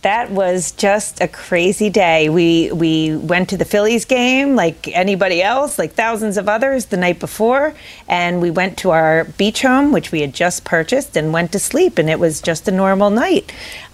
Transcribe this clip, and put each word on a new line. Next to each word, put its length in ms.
That 260
was 420
just 500
a 60
crazy 600
day. 400
We, 440
we 440
went 320
to 80
the 80
Phillies 400
game 500
like 340
anybody 540
else, 360
like 160
thousands 420
of 100
others 400
the 120
night 200
before, 540
and 360
we 80
went 280
to 120
our 340
beach 380
home, 300
which 200
we 80
had 140
just 280
purchased, 540
and 160
went 200
to 60
sleep, 380
and 140
it 80
was 240
just 260
a 20
normal 380
night 420